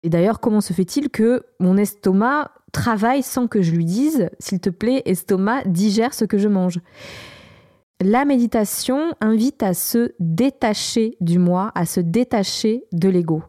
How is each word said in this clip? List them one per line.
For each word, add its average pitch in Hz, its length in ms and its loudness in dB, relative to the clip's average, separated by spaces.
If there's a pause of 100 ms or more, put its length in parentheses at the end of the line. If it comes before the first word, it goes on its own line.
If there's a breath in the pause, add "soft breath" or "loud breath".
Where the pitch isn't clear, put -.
Et 170 60 -4
d'ailleurs, 175 320 2
comment 214 200 2
se 190 120 -6
fait-il 190 380 -2
que 233 340 2 (140)
mon 185 180 4
estomac 208 720 0 (220)
travaille 240 500 0
sans 247 240 -2
que 208 160 0
je 165 100 2
lui 170 120 0
dise, « 233 540 0
S'il 185 220 -6
te 196 100 -2
plaît, 247 340 -2
estomac, 196 600 -2
digère 202 500 0
ce 220 100 -2
que 208 140 0
je 208 100 2
mange » ? 180 320 0 (1200 loud breath)
La 220 240 2
méditation 254 960 0
invite 226 420 0
à 190 120 0
se 233 460 -2
détacher 220 1000 -2
du 170 180 2
moi, 180 360 2
à 175 100 -2
se 185 160 -2
détacher 220 920 0
de 180 180 2
l'ego. 165 380 0